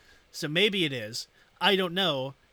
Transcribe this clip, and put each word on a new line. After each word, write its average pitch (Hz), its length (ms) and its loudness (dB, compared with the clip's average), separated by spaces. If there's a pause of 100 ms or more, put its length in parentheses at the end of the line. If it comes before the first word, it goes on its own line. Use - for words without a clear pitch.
(300)
So - 180 -8
maybe 190 360 2
it 143 80 -2
is. 117 360 -8 (340)
I 196 140 4
don't 185 180 0
know. 139 400 0 (180)